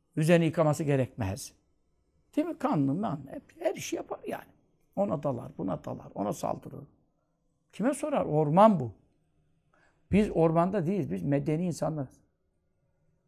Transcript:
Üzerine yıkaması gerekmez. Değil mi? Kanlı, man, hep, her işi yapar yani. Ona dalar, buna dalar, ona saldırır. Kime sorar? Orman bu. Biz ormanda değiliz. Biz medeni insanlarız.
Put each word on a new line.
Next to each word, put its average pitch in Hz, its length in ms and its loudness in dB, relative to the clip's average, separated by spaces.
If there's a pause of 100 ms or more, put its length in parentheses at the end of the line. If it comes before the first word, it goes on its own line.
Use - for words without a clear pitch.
(160)
Üzerine 165 280 6
yıkaması 156 400 2
gerekmez. 127 680 -2 (840)
Değil 311 100 0
mi? 330 120 -8
Kanlı, 147 360 2
man, 165 360 -6
hep, 285 120 -14 (160)
her 359 160 -2
işi - 220 -8
yapar - 300 -10
yani. - 260 -10 (440)
Ona 190 260 -2
dalar, 135 360 -4
buna - 260 -6
dalar, 127 300 -10
ona 101 180 -4
saldırır. - 520 -6 (880)
Kime 254 220 -2
sorar? 294 300 -2
Orman 156 560 4
bu. 117 120 -8 (1200)
Biz 202 180 4
ormanda 170 560 2
değiliz. 180 240 -2
Biz 185 120 -6
medeni 143 440 0
insanlarız. 156 540 -6 (1080)